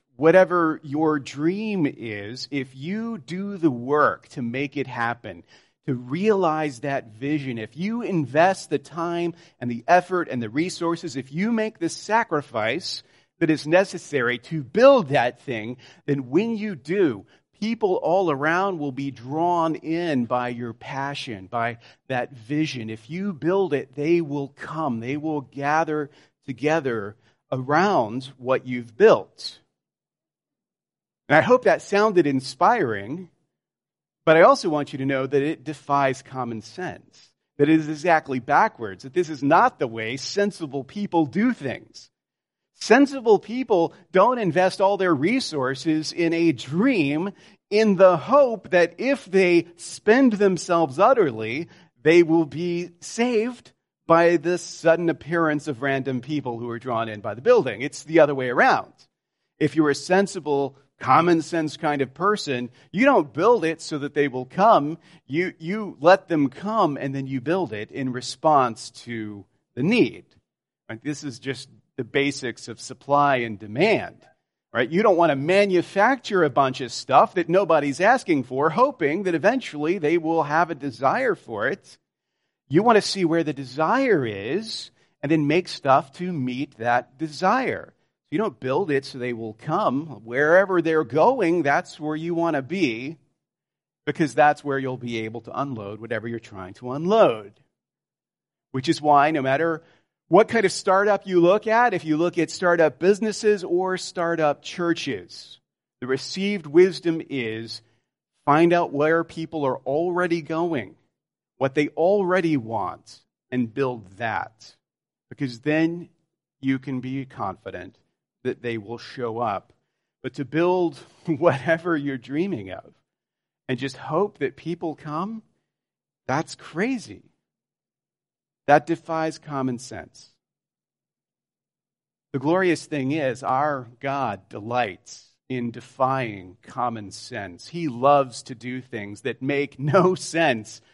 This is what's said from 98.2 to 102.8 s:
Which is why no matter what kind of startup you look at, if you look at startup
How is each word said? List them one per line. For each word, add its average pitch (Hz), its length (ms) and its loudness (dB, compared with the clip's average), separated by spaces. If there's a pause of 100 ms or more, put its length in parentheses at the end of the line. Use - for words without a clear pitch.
Which 131 180 -4
is 151 100 0
why 147 300 4
no 160 100 -2
matter 151 420 -2 (460)
what 208 200 6
kind 226 160 0
of 185 80 2
startup 196 520 2
you 185 140 0
look 190 300 4
at, 226 260 2
if 151 100 -6
you 156 120 -2
look 170 200 -2
at 165 140 0
startup 170 480 2